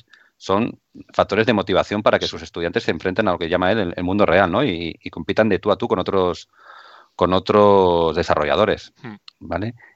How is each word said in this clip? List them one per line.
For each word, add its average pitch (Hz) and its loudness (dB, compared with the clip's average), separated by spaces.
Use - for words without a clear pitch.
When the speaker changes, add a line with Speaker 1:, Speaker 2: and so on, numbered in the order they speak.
Speaker 1:
son - -4
factores 98 2
de 123 4
motivación 98 0
para 101 2
que 87 -4
sus 80 -12
estudiantes 85 -6
se 107 -2
enfrenten 92 -4
a 92 2
lo 85 -4
que 85 -6
llama 90 0
él 113 0
el, 87 -4
el 90 -6
mundo 95 2
real, 90 4
¿no? 113 0
Y, 85 -6
y - -14
compitan 101 -2
de 95 2
tú 104 0
a 92 0
tú 120 -6
con 104 0
otros, 90 -2
con 90 2
otros 92 4
desarrolladores, 78 -2
Speaker 2:
Hmm. 110 -14
Speaker 1:
¿vale? 101 -6